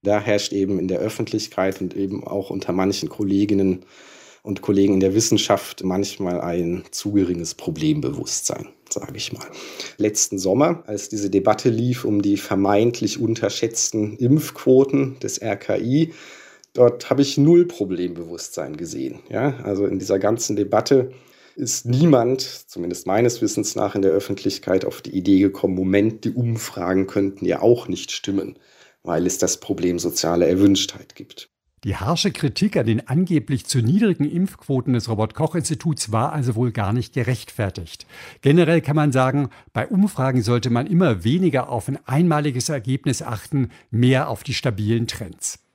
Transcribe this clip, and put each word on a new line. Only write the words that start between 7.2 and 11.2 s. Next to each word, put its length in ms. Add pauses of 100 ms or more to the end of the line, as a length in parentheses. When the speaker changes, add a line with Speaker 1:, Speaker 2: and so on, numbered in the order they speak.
Speaker 1:
Problembewusstsein, 1160 (200)
sage 280
ich 140
mal. 140 (520)
Letzten 420
Sommer, 480
als 220
diese 200